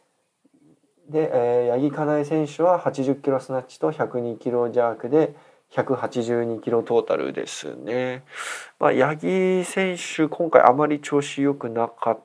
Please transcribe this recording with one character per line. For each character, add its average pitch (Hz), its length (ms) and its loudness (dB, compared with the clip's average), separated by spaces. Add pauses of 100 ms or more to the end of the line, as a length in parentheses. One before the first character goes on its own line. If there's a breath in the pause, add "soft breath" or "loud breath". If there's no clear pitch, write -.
(1080)
で、 156 240 0
え 120 380 2
ー、 120 40 0
八 143 140 2
木 147 60 -4
か 156 100 -2
な 151 140 2
え 143 60 -2
選 156 220 0
手 151 160 -2
は 180 160 4
八 139 240 -4
十 135 120 0
キ 139 140 -4
ロ 131 100 0
ス 131 120 -10
ナ 131 80 -2
ッ 123 40 -6
チ - 160 -20
と 156 120 0
百 123 280 -4
二 120 180 -6
キ 127 140 -4
ロ 120 180 0
ジ 117 100 2
ャ 117 120 2
ー 110 40 -8
ク 120 140 -10
で、 151 240 4 (360 loud breath)
百 131 260 -2
八 117 280 -4
十 120 200 0
二 113 160 -4
キ 135 100 -6
ロ 117 140 2
ト 117 160 2
ー 107 40 2
タ 85 120 0
ル 69 160 -2
で - 160 -8
す 65 280 -12
ね。 127 480 -6 (560 loud breath)
ま 147 80 4
あ、 143 60 4
八 151 240 2
木 185 460 0
選 185 320 -4
手、 160 320 -2
今 165 220 -4
回 - 140 8
あ 120 100 8
ま 147 140 2
り 147 120 -2
調 147 220 0
子 139 200 -8
良 139 140 2
く 135 140 -8
な 117 180 -2
か - 240 -2
っ 113 120 -2